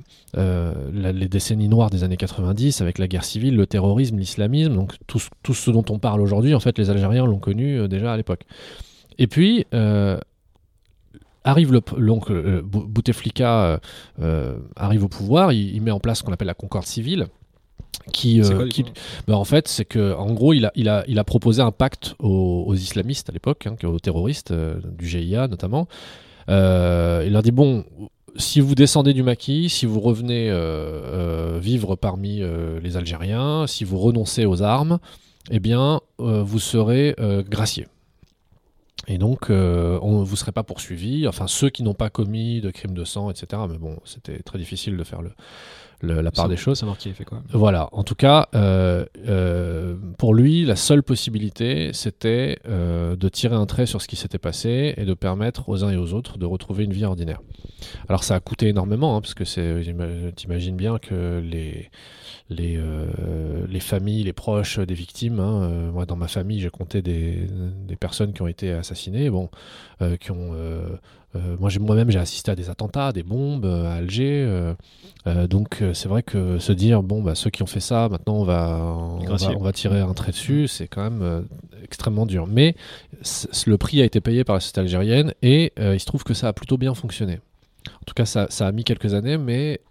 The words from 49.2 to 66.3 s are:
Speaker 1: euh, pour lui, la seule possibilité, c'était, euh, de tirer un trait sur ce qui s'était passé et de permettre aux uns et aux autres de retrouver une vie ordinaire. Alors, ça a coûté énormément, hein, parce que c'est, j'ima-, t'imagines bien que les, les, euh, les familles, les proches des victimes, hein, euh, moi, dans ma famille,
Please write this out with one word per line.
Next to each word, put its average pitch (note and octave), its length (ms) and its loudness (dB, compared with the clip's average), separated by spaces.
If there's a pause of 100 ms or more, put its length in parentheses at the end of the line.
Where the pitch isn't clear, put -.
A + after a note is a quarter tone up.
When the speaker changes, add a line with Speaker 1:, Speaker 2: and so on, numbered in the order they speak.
Speaker 1:
euh, F2 680 0 (200)
pour A2+ 160 4
lui, D3+ 300 6
la A2+ 140 2
seule C#3+ 260 4
possibilité, A#2+ 880 -2
c'était, A#2+ 720 -2
euh, F2 520 -2
de F#2 100 2
tirer A#2 280 0
un G#2+ 100 2
trait B2 220 0
sur - 140 -4
ce - 60 -12
qui - 80 -10
s'était - 220 -6
passé A#2+ 580 -2
et G#2+ 80 -6
de F#2+ 100 0
permettre G2+ 540 -4
aux G2 160 -2
uns G2+ 60 0
et F#2+ 80 0
aux F2 160 -4
autres A#2 240 -6
de F2+ 80 -4
retrouver F#2 400 -4
une G2 80 -2
vie G2 100 -2
ordinaire. E2+ 380 -4 (640)
Alors, F#2+ 160 0
ça G2 120 0
a F2+ 40 0
coûté - 300 -2
énormément, G#2+ 480 0
hein, G#2 40 -4
parce - 120 -10
que - 100 -8
c'est, E2+ 400 -4
j'ima-, E2+ 500 -6
t'imagines F2+ 440 -6
bien G#2+ 200 -2
que F2 460 -4
les, D#2+ 460 -8 (600)
les, E2+ 280 -4
euh, D#2+ 880 -4
les F#2 140 -6
familles, G#2 420 -2
les F#2+ 80 -4
proches G#2 480 -4
des F#2 140 -2
victimes, G#2 480 -4
hein, G2+ 220 0
euh, E2+ 280 -2
moi, F2 140 -4
dans F2 100 -6
ma E2+ 140 -4
famille, G2+ 320 -4